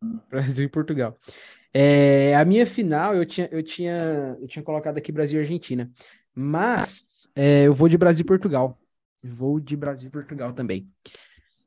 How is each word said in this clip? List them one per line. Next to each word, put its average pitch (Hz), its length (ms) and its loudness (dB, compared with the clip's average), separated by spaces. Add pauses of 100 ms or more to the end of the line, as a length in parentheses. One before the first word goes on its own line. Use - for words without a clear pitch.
(320)
Brasil 135 340 -4
e 143 60 -4
Portugal. 143 480 -4 (560)
É, 143 600 6
a 151 120 4
minha 214 180 4
final, 185 500 -2
eu 170 120 0
tinha, 175 260 -6
eu 160 100 -6
tinha, 160 760 -6
eu 135 80 -14
tinha 151 140 -16
colocado 151 340 -6
aqui 151 160 -8
Brasil 151 260 -2
e 151 40 0
Argentina, 131 480 -6 (440)
mas, 165 1000 -6
é, 143 320 6
eu 143 80 6
vou 160 160 4
de 170 80 4
Brasil 170 260 4
e - 20 -2
Portugal. 147 520 0 (500)
Vou 131 300 -4
de 147 180 -8
Brasil 139 300 -10
e 131 60 -18
Portugal 143 400 -12
também. 98 360 -8 (800)